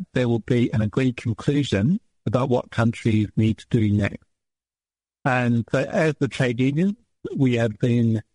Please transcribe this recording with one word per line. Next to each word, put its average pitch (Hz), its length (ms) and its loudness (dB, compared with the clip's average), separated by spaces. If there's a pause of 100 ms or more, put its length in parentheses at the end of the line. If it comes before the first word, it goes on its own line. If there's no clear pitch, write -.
(140)
there 127 140 0
will 117 120 0
be 120 340 0
an 110 80 0
agreed 123 340 0
conclusion 135 840 -2 (260)
about 123 240 0
what 123 220 -2
countries 113 640 0
need 110 240 0
to - 100 -20
do 107 220 2
next. 101 340 -2 (1000)
And 123 480 0
so 135 80 2
as 156 400 0
the 143 80 0
trade 123 320 -2
unions, 151 360 0 (400)
we 131 200 2
have 117 240 0
been 117 440 2 (120)